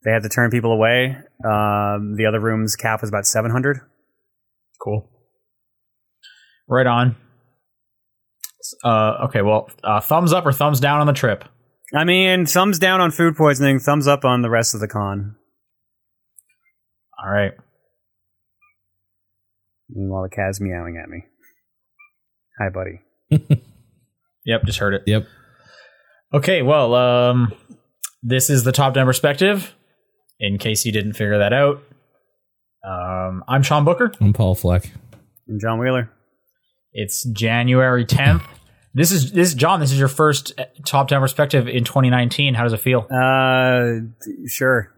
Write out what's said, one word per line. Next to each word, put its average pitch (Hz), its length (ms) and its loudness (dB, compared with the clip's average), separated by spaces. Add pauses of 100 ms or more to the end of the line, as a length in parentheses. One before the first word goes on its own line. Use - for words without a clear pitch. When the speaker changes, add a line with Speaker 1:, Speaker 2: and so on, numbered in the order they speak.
Speaker 1:
They 110 80 0
had 113 120 0
to 110 60 -8
turn 120 200 0
people 113 220 0
away. 120 440 2 (300)
Um, 104 680 -2
the 110 120 0
other 110 120 0
room's 110 360 -2
cap 113 260 -4
was 107 80 -8
about 101 180 -4
seven 113 240 -2
hundred. 131 300 -2 (1000)
Speaker 2:
Cool. 107 240 -6 (1600)
Right 123 200 2
on. 120 280 2 (1700)
Uh, 110 420 0
okay, 113 180 -2
well, 107 260 0 (140)
uh, 104 180 0
thumbs 160 320 2
up 175 120 0
or 143 60 2
thumbs 147 280 0
down 143 200 0
on 147 80 2
the 147 60 2
trip? 117 300 -2 (520)
Speaker 1:
I 151 80 0
mean, 185 440 2
thumbs 185 320 0
down 185 200 2
on 175 120 2
food 165 260 2
poisoning, 139 420 4
thumbs 143 280 0
up 143 180 2
on 123 160 2
the 120 80 0
rest 117 240 0
of 110 80 -6
the 107 60 -6
con. 101 480 -4 (1900)
Speaker 2:
All 95 80 -6
right. 101 220 0 (2250)
Speaker 1:
Meanwhile, 95 340 -6
the 95 120 -8
cat's 98 240 -6
meowing 85 420 -8
at - 80 -18
me. - 140 -16 (1400)
Hi, 98 100 -4
buddy. 92 320 -12 (280)
Speaker 3:
<laughs> - 340 0 (840)
Speaker 2:
Yep, 113 180 -2
just - 160 -4
heard 101 140 -2
it. 98 120 -6
Speaker 3:
Yep. 104 200 0 (1080)
Speaker 2:
Okay, 156 280 0
well, 127 340 2
um, 123 580 2 (680)
this 127 260 0
is 135 140 2
the 127 80 0
Top 135 220 2
Down 131 120 2
Perspective, 160 680 0 (640)
in 101 180 -2
case 110 280 -2
you 113 80 -2
didn't 107 200 -2
figure 104 240 -2
that 101 140 2
out. 143 320 0 (1040)
Um, 92 640 -8
I'm 135 120 0
Sean 147 220 2
Booker. 175 380 0
Speaker 3:
I'm 104 100 4
Paul 95 240 2
Fleck. 90 340 0 (600)
Speaker 1:
I'm 107 100 -6
John 113 200 -4
Wheeler. 123 300 -2 (840)
Speaker 2:
It's 104 380 -8
January 120 720 2
tenth. 107 360 2 (520)
This 170 180 2
is, 160 220 0
this, 180 200 2
John, 156 280 2
this 139 100 0
is 135 80 0
your 135 80 4
first, 147 500 0
uh, 135 60 -8 (220)
Top 139 240 0
Down 139 120 2
Perspective 135 460 0
in 120 160 -2
twenty 131 260 2
nineteen. 123 440 0
How 117 100 0
does 120 100 0
it 107 60 -4
feel? 123 340 0
Speaker 1:
Uh, 127 840 2 (260)
d-, 104 220 -14
sure. 127 500 -2